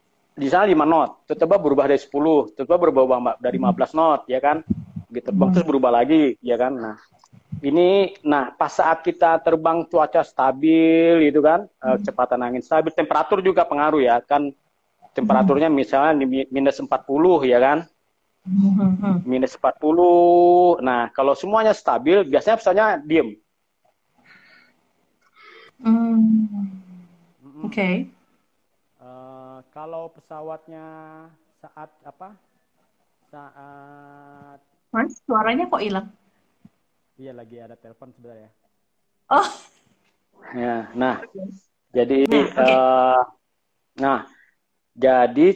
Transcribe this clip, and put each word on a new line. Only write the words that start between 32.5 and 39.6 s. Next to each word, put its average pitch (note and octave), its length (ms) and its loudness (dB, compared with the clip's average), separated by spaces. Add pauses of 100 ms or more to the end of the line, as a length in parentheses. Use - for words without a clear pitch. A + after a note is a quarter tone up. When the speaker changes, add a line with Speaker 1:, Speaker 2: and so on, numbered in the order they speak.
Speaker 1:
Saat C#3+ 1300 -20 (340)
Speaker 2:
Mas, A#3 320 -4
suaranya A#3 400 -2
kok G3+ 160 -4
hilang? G3 240 -6 (1120)
Speaker 1:
Iya, C3 160 -20
lagi A#2+ 240 -20
ada A#2 160 -20
telepon A#2 400 -20
sebentar A#2 240 -20
ya. G#2+ 120 -20 (800)
Speaker 2:
Oh. D#4+ 160 0 (1080)